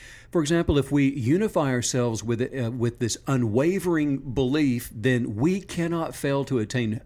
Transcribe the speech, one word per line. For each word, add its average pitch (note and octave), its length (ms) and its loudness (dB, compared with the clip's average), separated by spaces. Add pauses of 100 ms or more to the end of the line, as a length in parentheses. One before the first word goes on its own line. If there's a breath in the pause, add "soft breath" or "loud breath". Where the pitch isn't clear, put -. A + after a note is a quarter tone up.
(320 loud breath)
For F3 100 2
example, E3+ 360 2
if C#3 140 0
we C#3 220 4
unify D3+ 560 2
ourselves A#2+ 560 0
with, A#2 160 0
uh, B2 300 -4
with A#2+ 280 -2
this A2+ 260 -2
unwavering D3 920 2
belief, C3+ 760 0
then A#2+ 420 0
we F3 260 2
cannot E3+ 520 -4
fail C#3 320 -2
to C3 140 0
attain A2 460 -2